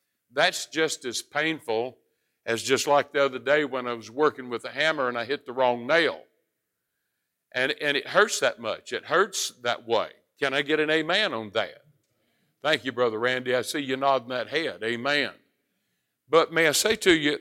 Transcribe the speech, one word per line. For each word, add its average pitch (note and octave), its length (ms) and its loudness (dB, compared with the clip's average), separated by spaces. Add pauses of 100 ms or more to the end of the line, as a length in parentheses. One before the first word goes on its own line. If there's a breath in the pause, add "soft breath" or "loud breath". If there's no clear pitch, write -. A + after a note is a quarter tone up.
(320)
that's E3 340 0
just D#3 380 -2
as A#2+ 180 -6
painful C3 720 -4 (500)
as A#2 160 -2
just A#2+ 240 2
like C#3+ 260 4
the C#3 120 2
other C3 140 -2
day C#3+ 260 2
when B2+ 220 -4
I A#2+ 80 -4
was A2 160 -12
working C3+ 380 0
with A#2 160 -6
a A#2+ 60 -8
hammer C#3+ 380 0
and A#2+ 100 -4
I A#2 60 -4
hit C#3+ 220 -6
the B2+ 60 -12
wrong B2 340 2
nail. C#3+ 340 2 (1300)
And, C3 280 0
and C#3+ 160 0
it - 120 -4
hurts F3+ 320 2
that B2 200 0
much. G#2+ 320 -6
It A2+ 140 -6
hurts F#3 460 0 (100)
that A#2 240 -4
way. G#2 220 0 (320)
Can C3+ 140 0
I D3 80 0
get D3 180 0
an D3+ 100 0
amen E3 420 0
on A2+ 180 -6
that? G2+ 320 -4 (800)
Thank C#3 220 0
you, C3 80 -4
Brother A2+ 260 0
Randy. B2+ 360 -2
I B2 80 0
see D#3 160 -6
you C3 180 -4
nodding C3+ 340 0
that A#2 180 -6
head. C3 340 -4
Amen. A#2+ 480 -2 (960)
But D#3+ 240 4
may E3 140 4
I D3 60 4
say A3 240 0
to F#3 160 4
you D3+ 280 2